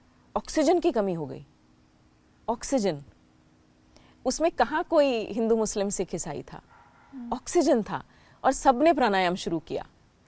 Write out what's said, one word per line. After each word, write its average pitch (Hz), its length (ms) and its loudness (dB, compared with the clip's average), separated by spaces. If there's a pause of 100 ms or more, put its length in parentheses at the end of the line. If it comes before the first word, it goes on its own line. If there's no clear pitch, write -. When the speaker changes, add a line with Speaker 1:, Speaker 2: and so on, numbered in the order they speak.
(380)
Speaker 1:
ऑक्सीजन 311 420 2
की 330 120 2
कमी 196 220 0
हो 165 120 -6
गई। 135 200 -14 (1040)
ऑक्सीजन, 202 520 -2 (1200)
उसमें 302 260 0
कहाँ 320 320 0
कोई 277 420 2
हिंदू, 226 300 0
मुस्लिम, 208 340 -2
सिख, 190 260 -6
ईसाई 151 280 -8 (100)
था? - 80 -16 (520)
Speaker 2:
हम्म। 240 200 -10
Speaker 1:
ऑक्सीजन 262 500 2
था 160 200 -8 (400)
और 262 80 4
सबने 277 420 4
प्राणायाम 196 420 2
शुरू 170 240 -4
किया। - 260 -8 (420)